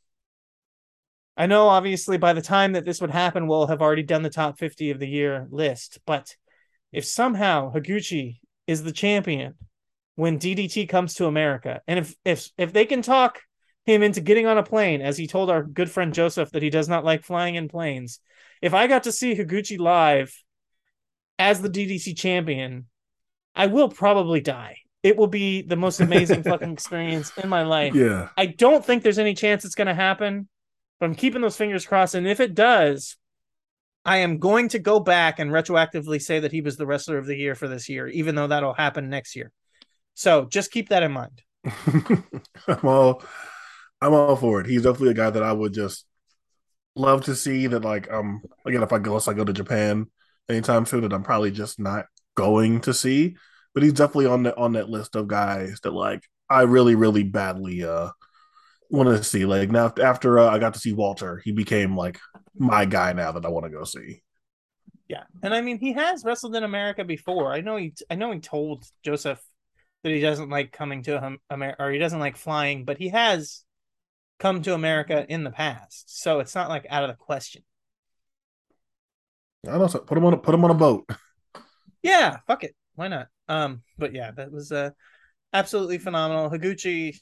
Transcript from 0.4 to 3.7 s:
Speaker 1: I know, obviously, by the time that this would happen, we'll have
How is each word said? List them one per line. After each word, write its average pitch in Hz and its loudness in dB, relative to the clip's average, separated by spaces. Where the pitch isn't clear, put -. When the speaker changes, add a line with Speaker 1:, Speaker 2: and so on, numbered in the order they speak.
Speaker 1:
I 165 0
know, 208 6
obviously, 190 2
by 170 4
the 165 -2
time 196 2
that 175 -4
this 175 -6
would 165 -4
happen, 175 0
we'll 156 2
have 156 -2